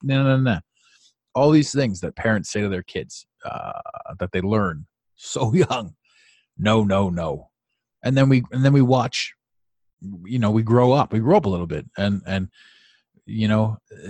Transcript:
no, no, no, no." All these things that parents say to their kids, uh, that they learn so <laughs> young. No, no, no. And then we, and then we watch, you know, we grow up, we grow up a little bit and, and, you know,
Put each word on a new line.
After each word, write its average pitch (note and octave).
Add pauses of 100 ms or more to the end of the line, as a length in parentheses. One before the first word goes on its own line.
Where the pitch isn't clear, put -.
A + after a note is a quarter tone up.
no, C3+
no, C3
no, C3
no." G#2+ (760)
All C#3+
these D3+
things A#2+
that -
parents A2
say G#2
to G2+
their F#2
kids, - (180)
uh, - (460)
that F2+
they F#2
learn F#2+ (280)
so B2+
<laughs> F#3+
young. A#3 (640)
No, G#2+
no, G2
no. D#2+ (540)
And C3
then C3+
we, B2+
and C3
then C#3
we C#3
watch, B2 (920)
you A#2+
know, G#2+
we A2+
grow B2
up, C#3
we A2
grow D3
up D#3
a G2+
little F2
bit D2+ (120)
and, G2+
and, F#2+ (760)
you G#2+
know, A2 (320)